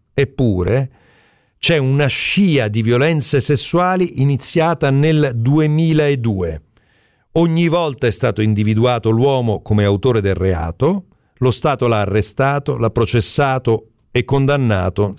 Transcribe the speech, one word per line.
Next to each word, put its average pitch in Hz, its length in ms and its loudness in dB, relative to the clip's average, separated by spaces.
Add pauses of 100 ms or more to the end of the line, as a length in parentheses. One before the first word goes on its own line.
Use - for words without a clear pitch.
(140)
eppure, 120 760 0 (680)
c'è 165 200 0
una 139 280 0
scia 143 600 0
di 110 140 -2
violenze 135 580 0
sessuali 180 800 0
iniziata 143 680 0
nel 147 440 2
duemiladue. 143 1300 0 (720)
Ogni 165 360 2
volta 156 380 -2
è 113 40 2
stato 107 320 -2
individuato 110 640 2
l'uomo 120 540 0
come 107 200 0
autore 101 380 2
del 98 140 0
reato, 95 720 -2 (320)
lo 127 120 2
Stato 127 380 -2
l'ha 110 140 2
arrestato, 135 720 -2
l'ha 113 140 0
processato 123 1000 0 (240)
e 180 120 0
condannato 110 960 0